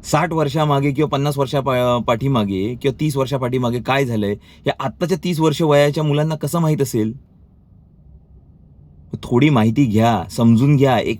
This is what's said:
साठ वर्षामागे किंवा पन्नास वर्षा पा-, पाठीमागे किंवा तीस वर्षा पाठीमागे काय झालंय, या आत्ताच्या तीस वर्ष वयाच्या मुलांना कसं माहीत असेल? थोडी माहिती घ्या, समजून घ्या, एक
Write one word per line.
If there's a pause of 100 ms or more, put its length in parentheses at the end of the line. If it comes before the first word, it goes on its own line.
साठ
वर्षामागे
किंवा
पन्नास
वर्षा
पा-,
पाठीमागे
किंवा
तीस
वर्षा
पाठीमागे
काय
झालंय, (320)
या
आत्ताच्या
तीस
वर्ष
वयाच्या
मुलांना
कसं
माहीत
असेल? (2000)
थोडी
माहिती
घ्या,
समजून
घ्या,
एक